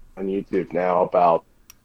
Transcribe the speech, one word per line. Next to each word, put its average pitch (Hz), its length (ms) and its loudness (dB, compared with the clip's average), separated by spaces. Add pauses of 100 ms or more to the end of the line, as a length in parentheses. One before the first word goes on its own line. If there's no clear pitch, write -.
(160)
on 98 120 -8
YouTube 95 460 -4
now 90 300 0
about 87 400 2 (420)